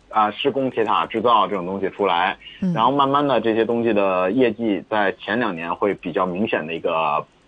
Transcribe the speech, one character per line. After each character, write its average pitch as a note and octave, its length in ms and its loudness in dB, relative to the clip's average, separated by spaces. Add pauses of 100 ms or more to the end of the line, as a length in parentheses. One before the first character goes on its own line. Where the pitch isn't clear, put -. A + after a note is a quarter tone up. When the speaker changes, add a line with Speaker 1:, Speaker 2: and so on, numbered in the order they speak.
Speaker 1:
啊、 G#2+ 220 2
施 C3 220 -2
工 C3 180 -2
铁 A#2 140 -2
塔、 F#2+ 200 2
制 A2 160 -4
造 G#2+ 280 4
这 G2+ 80 -4
种 F2 100 -4
东 F#2+ 140 -4
西 F#2+ 100 -2
出 G2+ 160 -2
来， F2+ 320 0 (220)
Speaker 2:
嗯。 F#3 120 -2
Speaker 1:
然 A2+ 120 2
后 B2+ 80 4
慢 C#3 160 2
慢 C#3+ 180 2
的 B2+ 140 2
这 A2 160 2
些 A2+ 80 4
东 A#2 180 0
西 A2+ 100 2
的 F#2+ 380 2
业 A#2+ 220 2
绩 G#2 360 -2
在 G#2 240 0
前 G2+ 240 -4
两 A#2 160 -2
年 E2+ 220 -6
会 G2+ 200 0
比 F2 180 -8
较 F#2 120 0
明 F#2 220 -2
显 G2+ 180 -2
的 D#2+ 100 -8
一 D#2+ 40 -6
个， D#2 460 -2 (240)